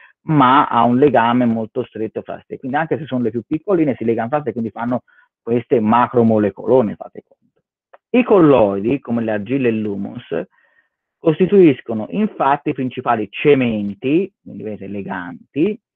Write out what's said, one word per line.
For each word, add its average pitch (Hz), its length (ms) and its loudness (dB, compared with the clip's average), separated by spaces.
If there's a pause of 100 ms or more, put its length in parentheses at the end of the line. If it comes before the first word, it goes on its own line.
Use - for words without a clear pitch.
(220)
ma 139 460 2
ha 117 160 2
un 123 140 2
legame 123 460 2
molto 113 400 -4
stretto 107 380 -10
fra - 240 -14
sé. - 120 -14
Quindi 131 180 -8
anche 156 220 -2
se - 80 -12
sono 127 160 -4
le 113 80 -2
più 113 160 -6
piccoline, 156 500 0
si 113 80 -8
legano 113 240 -2
fra 147 140 -2
sé, 120 100 -6
quindi 113 180 -6
fanno 120 320 -6 (400)
queste 117 380 0
macromolecolone, 113 1160 2
fate - 300 -18
conto. - 360 -20 (480)
I 240 120 4
colloidi, 131 800 4
come 117 220 -4
le 110 100 -4
argille 117 360 -2
e 113 40 2
l'humus, 107 720 -8 (720)
costituiscono 160 920 2
infatti 156 600 -2
i 139 40 -6
principali 120 560 -4
cementi, 131 1000 0 (100)
quindi 110 200 -16
vedete, 101 260 -12
leganti, 98 920 -6 (160)